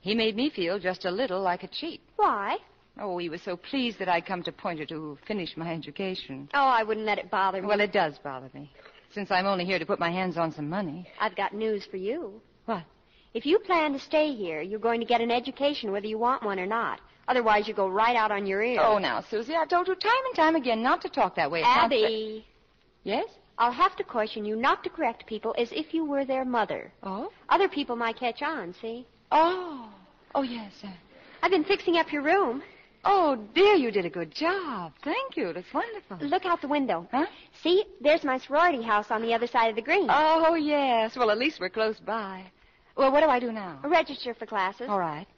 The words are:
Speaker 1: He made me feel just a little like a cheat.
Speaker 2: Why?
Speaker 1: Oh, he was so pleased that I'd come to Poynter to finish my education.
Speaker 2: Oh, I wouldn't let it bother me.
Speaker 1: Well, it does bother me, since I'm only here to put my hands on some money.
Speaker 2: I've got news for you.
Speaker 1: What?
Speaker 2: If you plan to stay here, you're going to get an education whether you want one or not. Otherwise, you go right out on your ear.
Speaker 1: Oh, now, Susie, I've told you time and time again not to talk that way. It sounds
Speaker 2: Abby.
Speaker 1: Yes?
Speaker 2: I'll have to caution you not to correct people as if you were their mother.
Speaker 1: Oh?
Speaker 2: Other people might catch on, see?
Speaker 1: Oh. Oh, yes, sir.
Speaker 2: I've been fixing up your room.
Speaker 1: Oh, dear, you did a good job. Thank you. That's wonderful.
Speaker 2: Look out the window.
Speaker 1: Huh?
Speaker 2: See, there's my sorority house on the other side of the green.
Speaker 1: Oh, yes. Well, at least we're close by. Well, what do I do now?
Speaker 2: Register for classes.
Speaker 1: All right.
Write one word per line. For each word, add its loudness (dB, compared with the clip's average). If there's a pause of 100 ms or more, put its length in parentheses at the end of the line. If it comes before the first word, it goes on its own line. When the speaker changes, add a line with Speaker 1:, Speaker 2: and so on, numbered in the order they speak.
Speaker 1:
He -2
made 2
me 0
feel -2
just -4
a 0
little -2
like -2
a -12
cheat. -10 (160)
Speaker 2:
Why? 2 (420)
Speaker 1:
Oh, -6
he -4
was -8
so -6
pleased -4
that -2
I'd 2
come -6
to -6
Poynter -8
to -10
finish -6
my -6
education. -8
Speaker 2:
Oh, 2
I 4
wouldn't -2
let 0
it -8
bother 0
me. -4
Speaker 1:
Well, 2
it 0
does 0
bother -10
me, -16 (420)
since -6
I'm 2
only 0
here 0
to -4
put -2
my 0
hands -2
on 0
some -6
money. -6 (120)
Speaker 2:
I've -2
got -4
news -4
for -10
you. -6 (260)
Speaker 1:
What? -6 (500)
Speaker 2:
If -6
you 4
plan 0
to -4
stay 0
here, -6
you're -8
going 0
to -4
get 2
an 0
education -2
whether -4
you -4
want 2
one -2
or -4
not. -4 (260)
Otherwise, 4
you -6
go 0
right 2
out 2
on -2
your -2
ear. 0
Speaker 1:
Oh, 6
now, -2
Susie, -4
I've 0
told 2
you 0
time 0 (160)
and -6
time 4
again 0
not 2
to -8
talk 0
that 0
way. -2
It -2
sounds 6
Speaker 2:
Abby. 0 (580)
Speaker 1:
Yes? -2 (320)
Speaker 2:
I'll 4
have 2
to -6
caution -4
you -4
not 0
to -6
correct -4
people -6
as -2
if -8
you -2
were -2
their -2
mother. -2
Speaker 1:
Oh? -8 (180)
Speaker 2:
Other 4
people -4
might -4
catch -4
on, -6
see? -10 (240)
Speaker 1:
Oh. 2 (460)
Oh, 0
yes, -8
sir. -14 (480)
Speaker 2:
I've 2
been 4
fixing 2
up 0
your -2
room. 2 (420)
Speaker 1:
Oh, 4 (200)
dear, 8
you 4
did 0
a -2
good -6
job. -2 (100)
Thank -4
you. -2
That's -10
wonderful. -6
Speaker 2:
Look -2
out 0
the -8
window. 0
Speaker 1:
Huh? 2 (380)
Speaker 2:
See, 4 (160)
there's 4
my 0
sorority 2
house 0
on -2
the 0
other 0
side 4
of -4
the -2
green. 2
Speaker 1:
Oh, 6
yes. 2
Well, 4
at 2
least 0
we're -4
close -2
by. -6 (520)
Well, 4
what 6
do 6
I 4
do -2
now? -10
Speaker 2:
Register 0
for -12
classes. -4
Speaker 1:
All 0
right. -4 (120)